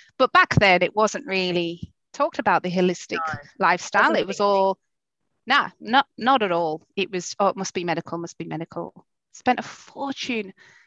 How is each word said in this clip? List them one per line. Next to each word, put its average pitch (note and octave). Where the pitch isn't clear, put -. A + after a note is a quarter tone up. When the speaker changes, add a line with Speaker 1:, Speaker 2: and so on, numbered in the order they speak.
Speaker 1:
But B3+
back F4+
then, F#3
it -
wasn't G#3+
really F3
talked D4+
about, F3+
the F3+
holistic F3+
Speaker 2:
No, E3
Speaker 1:
lifestyle. G3
Speaker 2:
wasn't B3+
Speaker 1:
It F3+
was F#3+
Speaker 2:
a G#3
thing. -
Speaker 1:
all, G3
nah, A#3+
not, A3
not A#3+
at F#3+
all. D#3+
It F#3+
was, F3+
"Oh, G3
it -
must F#3+
be F3+
medical, E3+
must E3+
be E3
medical." E3
Spent -
a A3+
fortune, A#3+